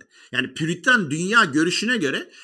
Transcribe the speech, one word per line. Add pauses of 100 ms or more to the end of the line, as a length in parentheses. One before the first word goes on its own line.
(320)
Yani
Püritan
dünya
görüşüne
göre (140)